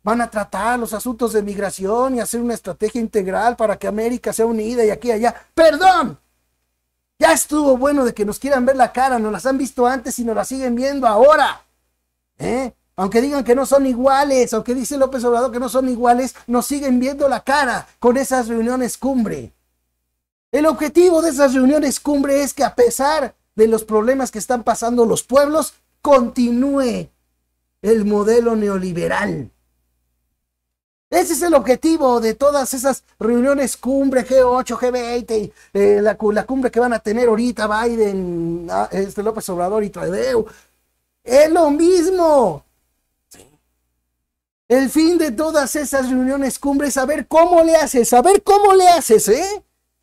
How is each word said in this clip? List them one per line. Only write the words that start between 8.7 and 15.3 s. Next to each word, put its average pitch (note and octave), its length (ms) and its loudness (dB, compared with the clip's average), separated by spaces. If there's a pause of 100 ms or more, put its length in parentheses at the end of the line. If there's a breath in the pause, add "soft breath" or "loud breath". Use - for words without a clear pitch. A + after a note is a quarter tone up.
la B3 160 2
cara, B3+ 260 0
nos G#3+ 140 -4
las F#3+ 120 -10
han C4+ 120 0
visto B3+ 280 -2
antes B3+ 320 -4
y A#3+ 60 -6
nos A3 140 -4
las G#3 100 -4
siguen C4 280 -6
viendo C4+ 300 -4
ahora. B3 560 4 (760)
¿Eh? A#3 340 -6 (240)
Aunque G3 260 0
digan C#4 220 -2
que A#3+ 120 2
no C4+ 100 0
son C#4 200 2
iguales, C4 680 2
aunque A3 200 -4
dice C4+ 240 -6
López C4 280 -2
Obrador A#3+ 260 0